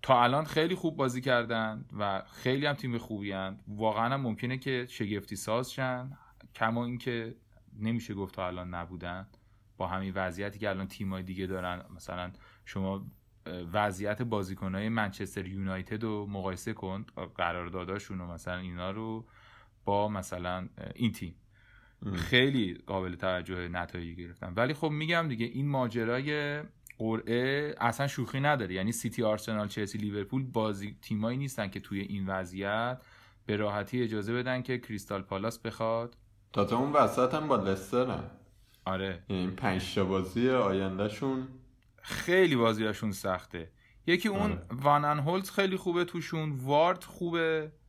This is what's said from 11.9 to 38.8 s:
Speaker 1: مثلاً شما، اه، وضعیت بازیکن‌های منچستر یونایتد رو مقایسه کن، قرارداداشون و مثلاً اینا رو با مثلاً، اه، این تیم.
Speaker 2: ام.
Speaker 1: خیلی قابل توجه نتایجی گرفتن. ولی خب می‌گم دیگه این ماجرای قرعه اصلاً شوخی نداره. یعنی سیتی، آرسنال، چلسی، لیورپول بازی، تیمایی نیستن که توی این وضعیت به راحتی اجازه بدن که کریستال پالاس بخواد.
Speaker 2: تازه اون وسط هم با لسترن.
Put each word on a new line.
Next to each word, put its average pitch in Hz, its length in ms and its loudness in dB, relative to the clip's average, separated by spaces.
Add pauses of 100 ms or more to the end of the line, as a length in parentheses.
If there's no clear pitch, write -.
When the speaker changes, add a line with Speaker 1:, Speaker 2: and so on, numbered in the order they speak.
Speaker 1:
مثلاً 90 360 -6 (340)
شما، 98 400 -2 (400)
اه، 85 80 -8 (200)
وضعیت 104 480 0
بازیکن‌های 98 680 -2
منچستر 101 580 -2
یونایتد 95 560 -4
رو 104 220 -2
مقایسه 95 480 -4
کن، 98 320 -6 (300)
قرارداداشون 90 840 -4
و 87 60 -8
مثلاً 87 300 -6
اینا 90 340 -6
رو 113 340 -6 (600)
با 101 220 4
مثلاً، 92 500 -4 (200)
اه، - 180 -10
این 117 160 2
تیم. 87 240 -8 (680)
Speaker 2:
ام. 98 80 -2
Speaker 1:
خیلی 113 640 4 (100)
قابل 92 280 -2
توجه 90 520 -2
نتایجی 87 480 -6
گرفتن. 87 400 -10
ولی 127 180 2
خب 156 160 -2
می‌گم 160 380 0
دیگه 117 180 0
این 135 220 -2
ماجرای 139 960 0 (360)
قرعه 123 840 0
اصلاً 120 280 2
شوخی 135 320 -2
نداره. 131 340 2
یعنی 95 180 0
سیتی، 117 320 -2
آرسنال، 107 440 0
چلسی، 104 300 -4
لیورپول 104 460 -2
بازی، 107 580 -2
تیمایی 113 360 0
نیستن 127 300 -4
که 98 120 -8
توی 98 200 -4
این 98 280 -4
وضعیت 98 760 -2 (440)
به 104 100 0
راحتی 104 460 0
اجازه 107 320 0
بدن 127 280 0
که 123 160 -2
کریستال 104 440 -6
پالاس 101 380 -4
بخواد. 113 580 -2 (360)
Speaker 2:
تازه 104 220 4
اون 139 160 4
وسط 131 420 6
هم 151 140 0
با 135 80 6
لسترن. 98 680 2 (600)